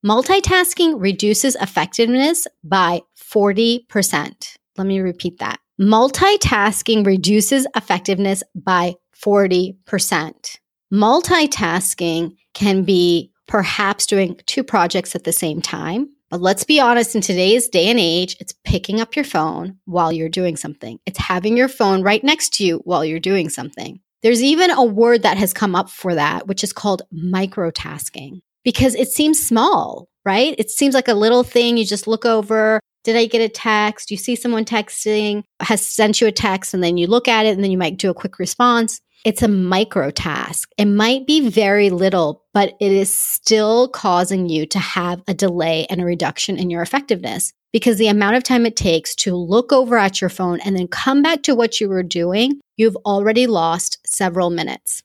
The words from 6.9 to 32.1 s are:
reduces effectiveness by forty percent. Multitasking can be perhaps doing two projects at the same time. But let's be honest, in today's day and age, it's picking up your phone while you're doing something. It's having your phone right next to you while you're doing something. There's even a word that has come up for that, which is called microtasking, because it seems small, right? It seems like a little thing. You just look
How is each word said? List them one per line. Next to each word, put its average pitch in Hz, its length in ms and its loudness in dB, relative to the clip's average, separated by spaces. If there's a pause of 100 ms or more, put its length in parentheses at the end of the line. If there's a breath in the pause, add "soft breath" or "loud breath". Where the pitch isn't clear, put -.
reduces 208 640 2 (100)
effectiveness 190 680 -2 (120)
by 180 400 0 (180)
forty 190 720 0
percent. - 720 -4 (340)
Multitasking 196 1400 0 (160)
can 190 320 0
be 175 480 2 (160)
perhaps 202 580 -2
doing 190 400 0
two - 160 -4
projects 185 540 -2
at - 80 -10
the 165 80 -4
same 160 280 -4
time. 175 480 -6 (220)
But 175 100 -8
let's 185 220 0
be 302 160 2
honest, 240 380 2
in 214 40 2
today's 196 480 2
day 180 200 2
and 240 100 2
age, 175 400 0
it's - 160 -16 (100)
picking 196 360 -2
up 226 160 -6
your 294 80 -2
phone 170 600 -4
while 170 260 0
you're 160 160 -4
doing 170 280 -4
something. 127 480 -14
It's - 140 -12
having 190 380 -2
your 247 100 2
phone 196 360 0
right 208 200 2
next 302 320 0
to 208 100 -2
you 170 200 0
while 170 200 -2
you're 160 140 -4
doing 185 300 -2
something. - 500 -12 (240)
There's 226 180 4
even 320 300 4
a 269 140 4
word 233 380 4
that 190 140 2
has 190 160 0
come 196 220 -2
up 190 160 -2
for 180 240 -4
that, 151 320 -2
which 196 160 -6
is 202 100 -6
called 190 300 -4 (100)
microtasking, 175 1300 -6 (220)
because 254 320 0
it 262 140 -2
seems 302 360 0
small, - 640 0 (160)
right? 240 320 2
It 214 140 -2
seems 277 240 0
like 254 140 2
a 226 60 2
little 226 280 4
thing. 240 340 2
You 226 80 2
just 202 220 -6
look 220 180 -2